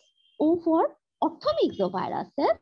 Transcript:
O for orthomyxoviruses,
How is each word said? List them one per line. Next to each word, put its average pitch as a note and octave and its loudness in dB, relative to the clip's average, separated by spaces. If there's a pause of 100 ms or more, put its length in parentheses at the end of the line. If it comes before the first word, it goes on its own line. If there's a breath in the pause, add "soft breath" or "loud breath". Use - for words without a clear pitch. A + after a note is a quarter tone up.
(400)
O D#4+ 4
for E4+ 0 (280)
orthomyxoviruses, G#3 -2